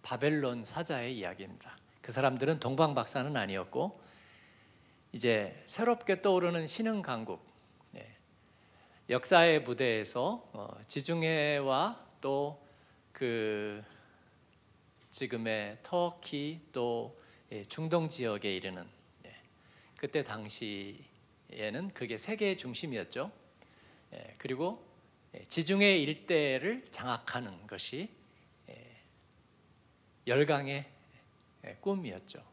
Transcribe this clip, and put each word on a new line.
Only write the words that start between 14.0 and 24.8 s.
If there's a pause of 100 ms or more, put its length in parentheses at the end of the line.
지금의
터키 (120)
또, (320)
예,
중동
지역에
이르는, (380)
예, (640)
그때
당시에는
그게
세계의
중심이었죠. (800)
예,
그리고, (480)